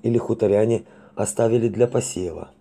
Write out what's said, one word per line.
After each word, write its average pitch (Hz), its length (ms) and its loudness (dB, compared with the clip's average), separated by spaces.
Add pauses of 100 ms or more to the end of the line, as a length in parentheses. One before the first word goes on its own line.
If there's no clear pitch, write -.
или 117 160 2
хуторяне 107 680 2 (280)
оставили 113 540 0
для 107 180 2
посева 87 640 -6 (120)